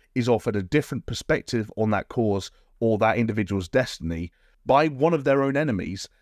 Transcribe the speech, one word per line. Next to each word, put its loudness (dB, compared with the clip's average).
is 0
offered 2
a 0
different -2
perspective -4
on 2
that -2
cause 0
or 2
that 4
individual's -2
destiny -4
by 4
one 2
of 0
their 4
own 0
enemies, -2